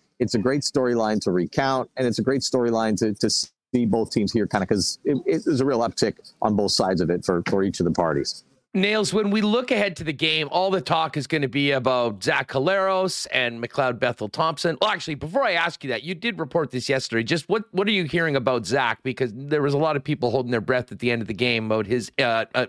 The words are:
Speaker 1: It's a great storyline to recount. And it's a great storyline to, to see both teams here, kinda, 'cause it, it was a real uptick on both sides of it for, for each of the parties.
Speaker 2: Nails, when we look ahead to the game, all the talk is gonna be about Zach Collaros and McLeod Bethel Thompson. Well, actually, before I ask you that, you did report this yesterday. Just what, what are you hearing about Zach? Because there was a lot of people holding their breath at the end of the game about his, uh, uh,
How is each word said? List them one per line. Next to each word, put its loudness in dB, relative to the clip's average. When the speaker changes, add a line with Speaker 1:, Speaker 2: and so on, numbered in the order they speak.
Speaker 1:
It's 0
a 2
great 2
storyline 0
to 0
recount. 0
And 0
it's 0
a -2
great 0
storyline 0
to, 0
to 0
see -2
both 0
teams 0
here, 0
kinda, 0
'cause 0
it, 2
it 0
was 2
a 2
real 2
uptick 0
on 2
both 2
sides 2
of 2
it 0
for, 2
for 2
each -2
of 2
the 2
parties. 0
Speaker 2:
Nails, 0
when 2
we 2
look 0
ahead 0
to -12
the -2
game, 0
all 0
the 0
talk 0
is -4
gonna 0
be 2
about 0
Zach 0
Collaros 0
and -2
McLeod 0
Bethel -2
Thompson. -2
Well, 4
actually, -4
before -2
I 2
ask -2
you -6
that, -2
you -6
did -4
report -2
this -4
yesterday. 0
Just -2
what, 0
what 0
are 2
you 0
hearing 0
about 0
Zach? 0
Because -2
there -2
was 2
a 2
lot 2
of -4
people 0
holding 0
their 2
breath 0
at -12
the 0
end 0
of -6
the -6
game 0
about 0
his, -2
uh, 2
uh, 0